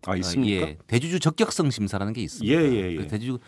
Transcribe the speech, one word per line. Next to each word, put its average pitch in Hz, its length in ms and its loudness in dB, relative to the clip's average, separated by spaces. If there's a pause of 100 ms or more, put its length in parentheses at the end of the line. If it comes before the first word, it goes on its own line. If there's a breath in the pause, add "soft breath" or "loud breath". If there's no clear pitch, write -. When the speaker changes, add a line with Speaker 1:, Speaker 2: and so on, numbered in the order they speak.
Speaker 1:
아, 95 100 0
있습니까? 92 500 2
Speaker 2:
어, - 20 -4
예. 76 180 -12
대주주 160 340 0
적격성 160 500 2
심사라는 101 420 -2
게 117 80 -8
있습니다. 104 340 -2
Speaker 1:
예, 156 160 4
예, 95 220 0
예. 82 40 -4
Speaker 2:
그 78 100 -4
대주주, 117 400 -4